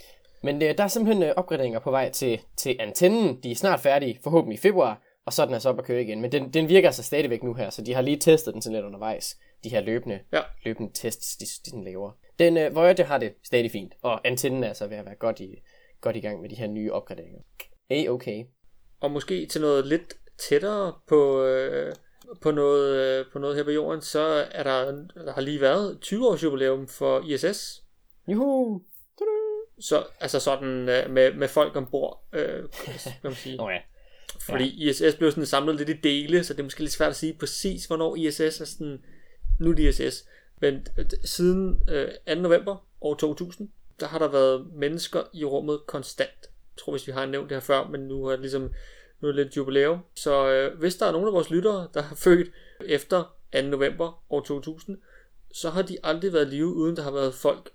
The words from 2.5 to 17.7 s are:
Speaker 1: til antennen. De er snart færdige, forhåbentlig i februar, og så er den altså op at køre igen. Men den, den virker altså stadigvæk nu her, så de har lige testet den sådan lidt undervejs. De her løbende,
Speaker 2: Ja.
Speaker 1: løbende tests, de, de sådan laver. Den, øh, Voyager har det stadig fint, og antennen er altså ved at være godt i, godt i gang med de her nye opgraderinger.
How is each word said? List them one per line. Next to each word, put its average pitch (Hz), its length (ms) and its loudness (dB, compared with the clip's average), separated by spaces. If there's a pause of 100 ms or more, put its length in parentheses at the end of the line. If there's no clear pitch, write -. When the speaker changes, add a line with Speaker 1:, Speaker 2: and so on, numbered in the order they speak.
Speaker 1:
til 131 240 -2
antennen. 175 600 2
De 123 80 -8
er 120 40 -6
snart 185 260 2
færdige, 139 420 2
forhåbentlig 151 360 2
i - 20 -16
februar, 165 420 4 (240)
og 120 60 -6
så 156 100 2
er 143 40 4
den 127 80 -4
altså 113 140 0
op 127 100 2
at - 60 -8
køre 123 180 -2
igen. 107 180 -6
Men 120 120 -2
den, 135 220 -2
den 160 140 2
virker 175 200 8
altså 123 140 0
stadigvæk 135 400 -2
nu 120 120 -4
her, 117 160 -6
så - 120 -12
de 120 120 -4
har 131 80 2
lige 147 140 0
testet 156 380 4
den 113 80 -10
sådan 110 140 -6
lidt 101 100 -6
undervejs. 101 500 -8 (280)
De 113 40 -10
her 110 120 0
løbende, 110 380 -2 (140)
Speaker 2:
Ja. 156 80 2 (240)
Speaker 1:
løbende 110 300 -6
tests, - 420 -8
de, - 80 -14
de - 260 -12
sådan 113 140 -12
laver. 95 260 -10 (280)
Den, 170 180 6
øh, 156 180 2
Voyager 175 300 6
har 143 140 2
det 110 160 -4 (100)
stadig 120 260 2
fint, 98 220 -10 (100)
og 117 260 -2
antennen 127 360 0
er 110 40 -2
altså 104 180 -8
ved 104 100 -12
at 104 100 -12
være 101 80 -16
godt 113 260 -4
i, 95 220 -16 (380)
godt 113 160 -2
i 110 40 -6
gang 101 200 -8
med 95 100 -14
de 107 40 -14
her 110 120 -6
nye 107 260 -4
opgraderinger. 104 480 -10 (500)